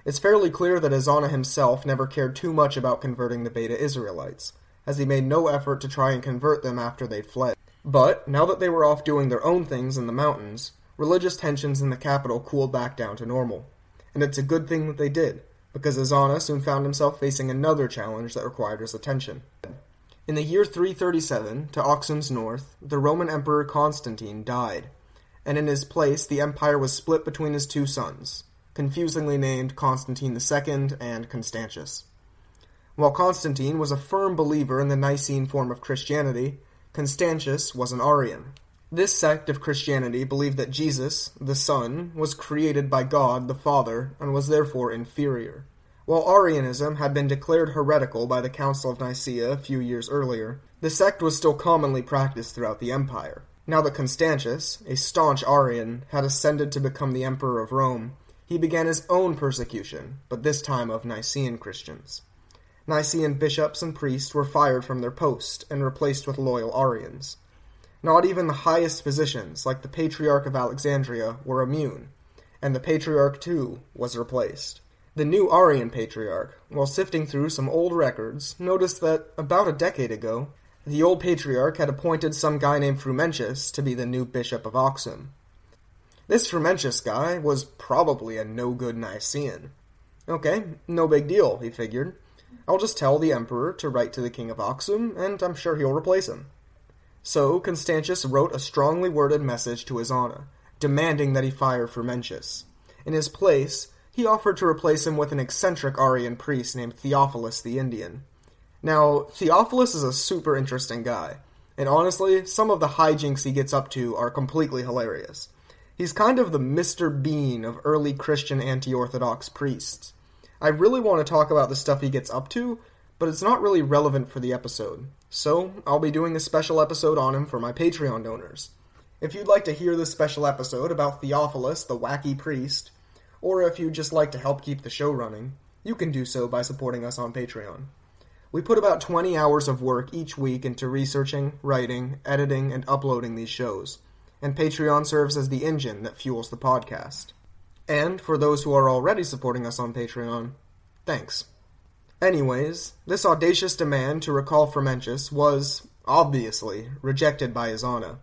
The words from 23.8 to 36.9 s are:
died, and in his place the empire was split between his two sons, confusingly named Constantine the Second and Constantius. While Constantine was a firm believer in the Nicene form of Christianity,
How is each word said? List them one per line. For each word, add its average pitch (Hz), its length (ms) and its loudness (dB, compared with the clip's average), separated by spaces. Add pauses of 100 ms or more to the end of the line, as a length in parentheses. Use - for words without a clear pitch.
died, 120 460 -4 (540)
and 143 140 -2
in 151 80 0
his 139 180 0
place 147 420 2
the 143 160 -2
empire 147 360 2
was 135 160 0
split 160 320 0
between 151 280 -4
his 139 120 -2
two 143 220 -2
sons, - 560 -8 (320)
confusingly 151 600 0
named 131 380 -2
Constantine 131 600 -2
the 120 40 -6
Second 139 600 0
and 117 260 -8
Constantius. 110 760 -10 (920)
While 147 160 6
Constantine 160 680 0
was 143 120 -2
a 139 60 -2
firm 190 380 0
believer 147 440 2
in 139 100 2
the 139 60 2
Nicene 139 520 0
form 127 240 -2
of 120 100 -8
Christianity, 139 760 -2 (340)